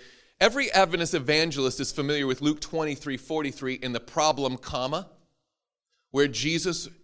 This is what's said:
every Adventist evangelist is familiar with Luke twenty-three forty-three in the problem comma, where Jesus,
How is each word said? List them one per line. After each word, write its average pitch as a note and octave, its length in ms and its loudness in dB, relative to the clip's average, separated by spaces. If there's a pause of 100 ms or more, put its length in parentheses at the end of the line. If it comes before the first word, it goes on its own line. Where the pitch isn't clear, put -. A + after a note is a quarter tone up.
(400)
every A3+ 320 4
Adventist E3+ 400 4
evangelist C#3+ 640 0
is C3+ 140 -4
familiar C#3+ 340 -2
with B2+ 140 0
Luke D3 200 2
twenty-three D3 580 -4
forty-three C#3 560 -4
in B2+ 180 -6
the A#2 80 -2
problem C#3+ 560 0
comma, C#3+ 540 -4 (1000)
where C#3 160 4
Jesus, D#3+ 640 -2 (160)